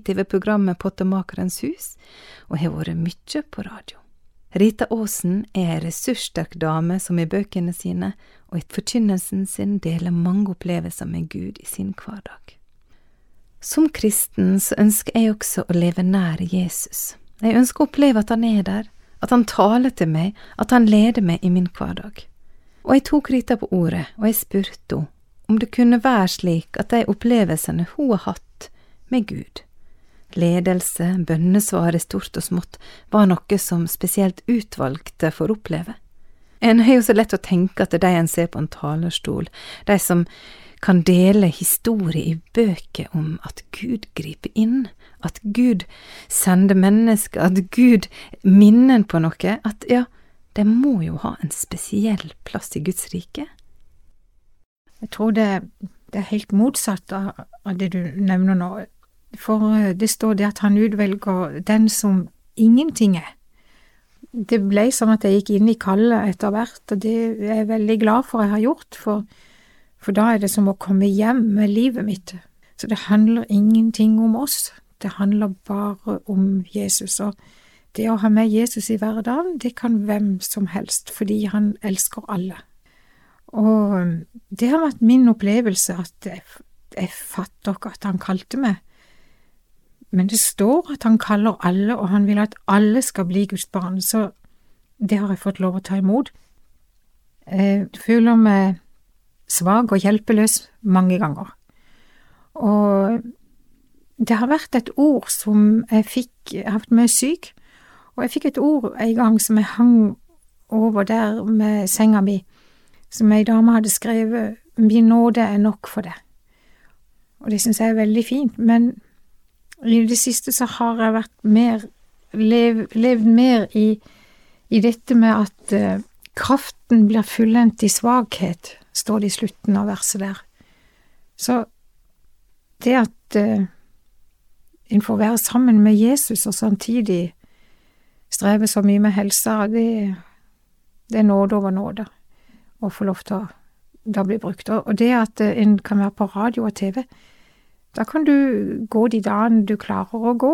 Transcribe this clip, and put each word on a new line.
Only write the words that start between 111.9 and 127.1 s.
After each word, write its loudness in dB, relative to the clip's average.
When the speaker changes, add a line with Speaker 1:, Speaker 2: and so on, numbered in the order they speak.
Speaker 2:
mi, 0
som 2
ei 4
dame 4
hadde 2
skrevet, -4
«Min 6
nåde 4
er 0
nok 0
for -8
deg.» -14
Og -12
det -2
synes 0
jeg 0
er -2
veldig 0
fint, -4
men 4
i 4
det 0
siste -4
så -2
har -4
jeg 0
vært -6
mer, 2
lev-, 2
levd 2
mer 6
i, 2
i 2
dette 0
med 4
at, -14
eh, 0
kraften 2
blir 2